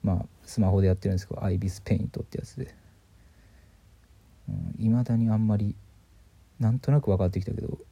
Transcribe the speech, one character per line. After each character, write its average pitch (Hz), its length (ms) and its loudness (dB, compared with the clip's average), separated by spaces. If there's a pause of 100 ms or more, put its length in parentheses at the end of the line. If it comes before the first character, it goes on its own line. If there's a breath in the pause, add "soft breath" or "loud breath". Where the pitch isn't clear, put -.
ま 98 120 0
あ、 87 120 -2 (180)
ス - 160 -6
マ 95 100 4
ホ 98 100 4
で 95 60 4
や 92 80 6
っ - 20 0
て 98 120 -4
る 95 60 0
ん - 20 0
で - 20 0
す - 100 -8
け - 60 -8
ど、 - 100 -6
ア 98 60 0
イ 95 80 0
ビ 98 100 -2
ス - 120 -8
ペ - 140 0
イ - 40 0
ン - 100 -2
ト - 120 -8
っ - 40 -6
て - 140 -8
や - 60 -8
つ - 160 -20
で。 - 140 -10 (1700 soft breath)
う 50 40 -6
ん、 - 260 -6
未 117 260 2
だ 117 120 0
に 113 140 2
あ 110 60 2
ん 110 100 2
ま 107 100 2
り、 104 180 -2 (840)
な 113 100 2
ん 123 80 0
と 139 140 0
な 147 80 6
く 104 100 -2
分 92 80 4
か 95 80 2
っ 90 40 2
て 95 100 -2
き 95 40 -6
た - 80 -6
け - 80 -4
ど - 180 -6 (120)